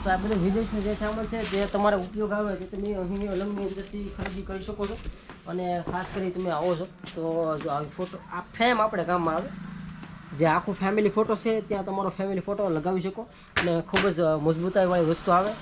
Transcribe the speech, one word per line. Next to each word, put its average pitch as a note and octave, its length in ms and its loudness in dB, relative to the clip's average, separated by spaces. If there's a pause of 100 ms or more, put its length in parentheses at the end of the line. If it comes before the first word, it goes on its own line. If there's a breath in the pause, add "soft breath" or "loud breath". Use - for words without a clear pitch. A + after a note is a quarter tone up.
તો F#3+ 60 0
આ F#3 80 4
બધું G3+ 260 2
વિદેશનું G#3 400 2
જે G#3 100 0
સામાન G#3+ 320 -2
છે, G#3+ 260 -4
જે G3 140 2
તમારે G#3 300 4
ઉપયોગ G3 360 -2
આવે, G#3 240 -2
તે F#3 220 -8
તમે G3+ 160 -2
અહીં G3 380 -2
અલંગની G3 360 -2
અંદરથી G3 500 -8
ખરીદી F#3+ 240 -6
કરી F#3+ 220 -8
શકો G#3 240 -6
છો. A3+ 100 -6 (500 loud breath)
અને F3 440 -2
ખાસ F3+ 140 -4 (100)
કરી F#3+ 140 0
તમે F#3 200 -2
આવો E3 260 2
છો, E3+ 100 -4
તો E3 760 -2
જો D#3+ 60 -2
આવી D3 200 -2
ફોટો, F3+ 280 -8 (160)
આ F3 60 -4
ફ્રેમ A3+ 420 4
આપણે G#3+ 220 2
કામમાં E3 320 2
આવે, F#3 140 -2 (880)
જે D#3+ 80 6
આખું F3 300 4
ફેમિલી G3+ 340 4
ફોટો G#3+ 260 4
છે, A3 260 0
ત્યાં F#3+ 240 -2
તમારો F#3+ 240 0
ફેમિલી G3 300 -2
ફોટો G3+ 300 0
લગાવી E3+ 320 2
શકો. F#3+ 200 -4 (400 loud breath)
અને E3+ 200 2
ખૂબ F#3 260 2
જ, E3+ 140 2
અ, D#3 160 4
મજબૂતાઈવાળી F3 680 2
વસ્તુ E3 260 0
આવે F#3+ 200 4 (100)